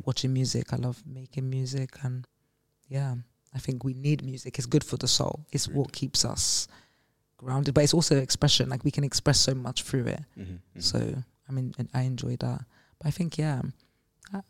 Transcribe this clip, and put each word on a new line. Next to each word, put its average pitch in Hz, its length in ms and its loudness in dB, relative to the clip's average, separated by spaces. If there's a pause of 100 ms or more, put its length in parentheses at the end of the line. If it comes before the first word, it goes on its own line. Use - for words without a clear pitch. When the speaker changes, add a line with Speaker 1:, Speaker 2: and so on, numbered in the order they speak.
Speaker 1:
watching 131 260 0
music. 131 400 0
I 127 40 0
love 123 300 -4
making 131 420 -8
music, 131 420 -4 (120)
and 127 240 -6 (600)
yeah, 135 260 -2 (400)
I 131 40 -8
think 127 260 -4
we 131 100 -2
need 143 280 2
music. 131 360 -8
It's 123 80 -4
good 135 180 4
for - 140 -4
the 127 100 0
soul. - 440 2
It's 143 140 0
Speaker 2:
Agreed. - 120 -2
Speaker 1:
what 139 140 0
keeps - 320 2
us - 440 0 (680)
grounded, 135 360 0
but 147 100 8
it's 147 100 6
also 156 220 6
expression. 131 540 4
Like, 131 140 -4
we 143 60 2
can 143 140 0
express - 360 4
so 135 140 4
much 123 280 -4
through 127 240 -2
it. - 140 -2 (180)
Speaker 2:
Mm-hmm, 95 140 -10
mm-hmm. - 280 -16
Speaker 1:
So, 117 420 0 (260)
I 135 40 -8
mean, 127 260 -4
and 120 160 -4
I 127 80 2
enjoy 123 340 -2
that. 123 240 -4 (380)
But 160 100 -10
I - 40 4
think, 170 260 -2
yeah, 147 240 0 (720)
I, - 20 -6 (140)